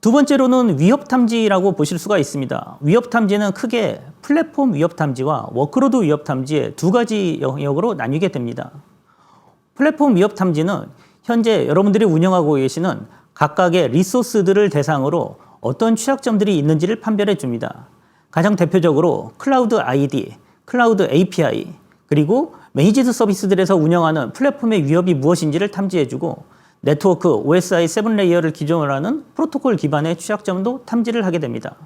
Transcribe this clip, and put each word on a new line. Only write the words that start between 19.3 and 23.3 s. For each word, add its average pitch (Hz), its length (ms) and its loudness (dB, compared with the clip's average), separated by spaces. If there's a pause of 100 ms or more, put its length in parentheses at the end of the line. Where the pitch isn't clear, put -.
클라우드 254 420 0
아이디, 135 580 -2 (280)
클라우드 226 440 2
에이피아이, 156 640 0 (340)
그리고 170 460 0 (200)
매니지드 220 380 4
서비스들에서 196 640 0